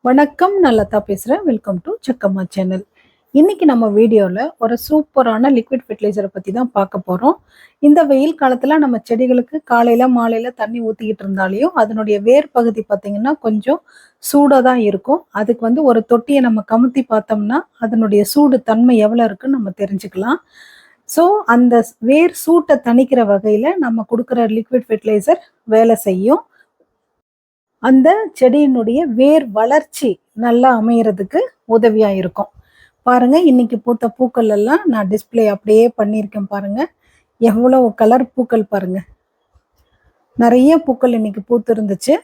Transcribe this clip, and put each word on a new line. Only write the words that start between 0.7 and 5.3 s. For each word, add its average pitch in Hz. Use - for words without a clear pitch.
லதா 208
பேசுறேன். 240
Welcome 208
to 339
செக்கம்மா 196
சேனல். 190
இன்னைக்கு 349
நம்ம 226
வீடியோல 214
ஒரு 233
சூப்பரான 262